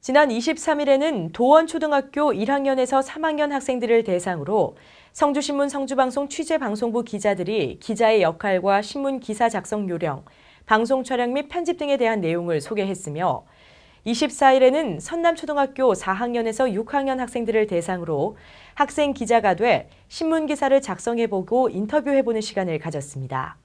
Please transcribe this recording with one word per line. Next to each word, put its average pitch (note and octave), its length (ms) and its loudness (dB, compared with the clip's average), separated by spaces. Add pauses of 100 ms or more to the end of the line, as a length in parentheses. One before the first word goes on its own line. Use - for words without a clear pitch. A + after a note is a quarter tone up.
지난 C#4 300 4
이십삼 D4 500 -2
일에는 C4+ 520 2
도원초등학교 D4 1000 2
일 G#3+ 180 -2
학년에서 C4+ 520 0
삼 D#4 240 -6
학년 D4 260 0
학생들을 B3 500 2
대상으로 F3+ 760 0 (340)
성주신문 C#4+ 560 0
성주방송 C4+ 640 -2
취재방송부 A#3+ 720 -2
기자들이 G3+ 800 -2
기자의 A3 420 2
역할과 F#3+ 580 2
신문 C4+ 400 -4
기사 A#3 300 0
작성 G#3 400 -4
요령, D#3+ 340 -4 (400)
방송 A#3 400 2
촬영 B3 300 -2
및 C#4+ 160 -4
편집 F4 260 -2
등에 C#4+ 220 0
대한 A3+ 240 2
내용을 E3+ 400 -2
소개했으며, F3 800 -4 (640)
이십사 C4 460 2
일에는 C4 480 4
선남초등학교 D4 920 0
사 F#3+ 180 -4
학년에서 A#3 640 -2
육 A3+ 180 -6
학년 C4+ 280 -2
학생들을 A3+ 460 0
대상으로 E3+ 680 -2 (380)
학생 C#4+ 400 0
기자가 G#3+ 400 2
돼 G3+ 340 2 (200)
신문 D#4+ 360 -2
기사를 C#4 340 2
작성해보고 A#3 920 0
인터뷰해보는 A#3 720 0
시간을 F3+ 380 -4
가졌습니다. C3+ 840 -8